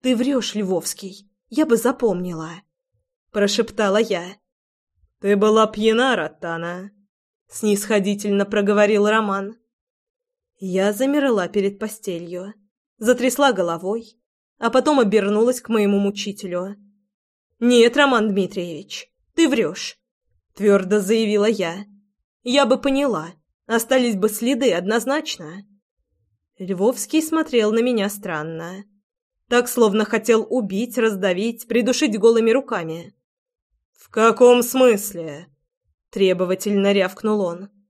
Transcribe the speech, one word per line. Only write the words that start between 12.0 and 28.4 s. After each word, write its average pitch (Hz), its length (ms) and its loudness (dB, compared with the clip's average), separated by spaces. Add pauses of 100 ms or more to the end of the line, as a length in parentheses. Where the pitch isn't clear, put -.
затрясла 254 540 2
головой, 185 680 -4 (400)
а 233 120 -2
потом 269 280 2
обернулась 220 640 2
к - 80 -20
моему 202 320 2
мучителю. 202 760 -6 (840)
«Нет, 240 360 6
Роман 247 340 4
Дмитриевич, 180 840 -6 (220)
ты 330 140 4
врёшь», 196 500 -4 (560)
твёрдо 196 460 2
заявила 208 460 2
я. 196 400 -2 (640)
«Я 277 160 4
бы 262 160 2
поняла, 269 540 -2 (320)
остались 233 480 0
бы 196 140 0
следы 233 440 0
однозначно». 202 920 -4 (920)
Львовский 196 600 -2
смотрел 311 520 0
на 226 80 2
меня 226 280 0
странно, 175 760 -10 (640)